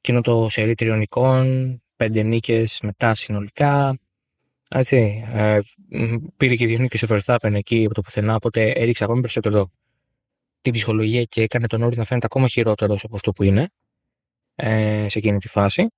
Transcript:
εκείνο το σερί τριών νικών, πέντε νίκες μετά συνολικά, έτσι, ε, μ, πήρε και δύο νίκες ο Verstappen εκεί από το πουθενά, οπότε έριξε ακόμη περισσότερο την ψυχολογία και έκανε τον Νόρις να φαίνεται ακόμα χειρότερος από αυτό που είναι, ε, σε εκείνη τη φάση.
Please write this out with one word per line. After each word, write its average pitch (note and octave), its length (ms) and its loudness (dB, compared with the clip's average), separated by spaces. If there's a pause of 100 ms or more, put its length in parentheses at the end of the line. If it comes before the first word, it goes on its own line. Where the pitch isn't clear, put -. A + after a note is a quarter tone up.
εκείνο A#2+ 200 0
το A2+ 280 2
σερί A2+ 260 0
τριών A2+ 220 0
νικών, C3 800 0 (180)
πέντε A2 260 0
νίκες A2+ 600 0
μετά A2 340 0
συνολικά, C3+ 840 -2 (680)
έτσι, A2+ 640 0
ε, G#2+ 260 4 (300)
μ, A#2 260 -2 (220)
πήρε B2 180 2
και A#2 100 0
δύο A#2 120 0
νίκες B2+ 260 0
ο A2+ 60 -2
Verstappen A2 440 0
εκεί A2 320 0
από G#2+ 80 -2
το G#2+ 80 -4
πουθενά, G#2+ 340 -2
οπότε A2 360 0
έριξε A#2 320 0
ακόμη A#2 180 0
περισσότερο G#2+ 500 0 (920)
την B2 120 -2
ψυχολογία A2 500 0
και - 180 -4
έκανε A#2 260 0
τον A2+ 120 -2
Νόρις A#2 180 0
να A#2 60 -2
φαίνεται B2 220 -2
ακόμα C3 220 0
χειρότερος G#2+ 560 0
από G#2+ 120 -14
αυτό G2+ 160 -2
που - 120 -2
είναι, G2+ 260 4 (840)
ε, G#2+ 540 0
σε - 80 -4
εκείνη G#2 200 0
τη - 100 -6
φάση. G#2 400 2 (100)